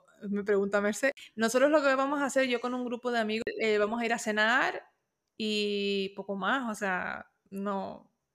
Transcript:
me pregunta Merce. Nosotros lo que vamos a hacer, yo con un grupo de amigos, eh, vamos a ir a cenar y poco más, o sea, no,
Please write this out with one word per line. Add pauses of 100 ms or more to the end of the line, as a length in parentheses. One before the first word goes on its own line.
(300)
me
pregunta
Merce. (240)
Nosotros
lo
que
vamos
a
hacer,
yo
con
un
grupo
de
amigos, (160)
eh,
vamos
a
ir
a
cenar (540)
y
poco
más,
o
sea, (200)
no, (260)